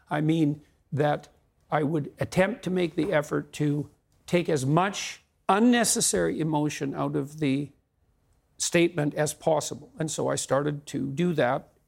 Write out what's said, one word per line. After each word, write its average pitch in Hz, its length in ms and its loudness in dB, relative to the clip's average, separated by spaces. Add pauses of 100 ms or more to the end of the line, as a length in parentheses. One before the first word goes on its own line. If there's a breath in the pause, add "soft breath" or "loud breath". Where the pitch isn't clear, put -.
(100)
I 151 100 0
mean 156 400 2 (320 soft breath)
that 147 360 0 (420)
I 151 120 0
would 147 360 -2
attempt 190 460 0
to - 60 -4
make 180 260 -2
the 180 160 0
effort 147 420 -2
to 147 340 -2 (380)
take 175 220 0
as 135 180 0
much 180 560 0 (260)
unnecessary 202 920 2
emotion 151 540 -2
out 147 220 -2
of 147 240 -6
the 139 300 -2 (880)
statement 170 560 2
as 151 180 -2
possible. 151 640 -2
And 160 120 -4
so 131 180 -4
I 139 60 0
started 143 520 -2
to - 200 -6
do 165 280 0
that 135 340 0 (200)